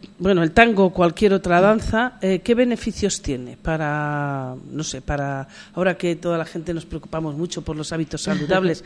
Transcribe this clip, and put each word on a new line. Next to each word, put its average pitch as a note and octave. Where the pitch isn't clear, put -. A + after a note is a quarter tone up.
bueno, F3+
el E3
tango G#3
o F3+
cualquier F3+
otra F#3
danza, A3
eh, F#3+
¿qué A#3
beneficios A3+
tiene B2
para, D3
no C#3
sé, C3
para, C#3
ahora F#3+
que F3
toda E3+
la D#3+
gente E3+
nos D#3+
preocupamos D#3+
mucho E3+
por D#3+
los D3+
hábitos D#3+
saludables, D#3+